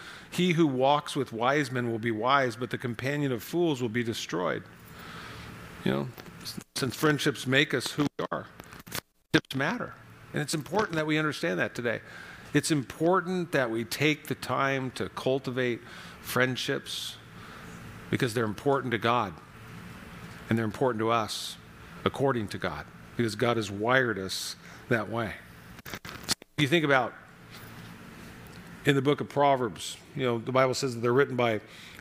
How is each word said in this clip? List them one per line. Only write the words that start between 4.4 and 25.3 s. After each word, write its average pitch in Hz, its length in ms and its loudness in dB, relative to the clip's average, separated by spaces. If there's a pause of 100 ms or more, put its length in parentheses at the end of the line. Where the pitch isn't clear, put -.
You - 80 4
know, 139 160 0 (340)
s-, - 180 -10 (160)
since 127 200 -2
friendships 147 500 2
make 135 300 4
us - 160 -2
who 147 120 0
we - 280 -2
are, - 160 -6 (380)
friendships - 680 -2
matter. 139 380 -2 (400)
And 143 80 0
it's 147 140 -2
important 165 400 0
that 156 100 2
we 151 140 2
understand 156 400 0
that 113 160 0
today. 117 260 -2 (520)
It's 147 180 4
important 170 800 2
that 131 180 4
we 113 140 0
take 147 440 0
the 127 80 -2
time 131 560 0
to 95 180 -4
cultivate 127 720 0 (400)
friendships - 960 0 (920)
because 131 240 0
they're 120 100 2
important 123 480 0
to 113 60 0
God 113 360 2 (1160)
and 113 80 4
they're 113 80 0
important 110 340 0
to 110 120 2
us - 460 -2 (480)
according 120 440 2
to - 80 -8
God, 82 280 -4 (320)
because 113 180 0
God 117 220 2
has 101 140 -2
wired 113 460 4
us - 380 -6 (340)
that 107 200 2
way. 110 240 -2 (1200)